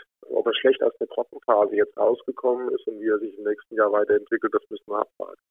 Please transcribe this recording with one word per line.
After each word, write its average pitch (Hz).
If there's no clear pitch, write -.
ob 113
er 113
schlecht -
aus 117
der 113
Trockenphase 104
jetzt 104
rausgekommen 123
ist -
und 110
wie 110
er 107
sich 101
im 107
nächsten 104
Jahr 104
weiterentwickelt, 104
das 107
müssen -
wir 104
abwarten. -